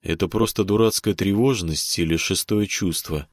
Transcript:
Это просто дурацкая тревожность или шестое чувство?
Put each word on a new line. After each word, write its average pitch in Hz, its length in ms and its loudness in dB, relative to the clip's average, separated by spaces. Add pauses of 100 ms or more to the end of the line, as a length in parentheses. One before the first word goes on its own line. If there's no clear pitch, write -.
Это 82 280 -2
просто 110 360 0
дурацкая 107 500 2
тревожность 98 840 0
или 82 180 2
шестое 104 500 0
чувство? 80 680 -4